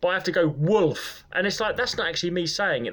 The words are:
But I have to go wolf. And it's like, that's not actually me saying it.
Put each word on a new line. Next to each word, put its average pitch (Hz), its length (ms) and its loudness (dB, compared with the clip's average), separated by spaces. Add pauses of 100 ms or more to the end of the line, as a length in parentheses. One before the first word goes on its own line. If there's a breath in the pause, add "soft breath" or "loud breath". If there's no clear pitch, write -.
But 175 80 2
I 180 40 0
have 185 120 0
to 185 60 -2
go 170 160 4
wolf. 151 840 2
And 185 160 0
it's 196 120 -2
like, 208 180 0
that's 247 200 -2
not 202 100 -2
actually 170 240 -2
me 175 140 0
saying 160 400 0
it. 110 80 -6